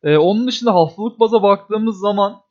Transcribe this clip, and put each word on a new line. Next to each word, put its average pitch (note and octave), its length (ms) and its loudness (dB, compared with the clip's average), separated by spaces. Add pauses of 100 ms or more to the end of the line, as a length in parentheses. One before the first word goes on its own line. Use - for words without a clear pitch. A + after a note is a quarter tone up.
E, D3+ 140 2
onun G3+ 300 2
dışında A#3+ 280 -2
haftalık G3+ 460 -2
baza A3 220 2
baktığımız G3+ 580 -2
zaman G3+ 360 -2 (140)